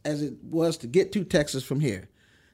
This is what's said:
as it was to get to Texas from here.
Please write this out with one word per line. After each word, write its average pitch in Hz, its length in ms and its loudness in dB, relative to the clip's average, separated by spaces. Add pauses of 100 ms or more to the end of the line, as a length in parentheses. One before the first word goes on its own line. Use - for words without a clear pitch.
as 147 180 -2
it 139 120 -4 (100)
was 160 340 0
to 113 100 -10
get 185 260 4
to 202 100 0
Texas 139 400 0
from 139 160 -2
here. 107 300 -2 (440)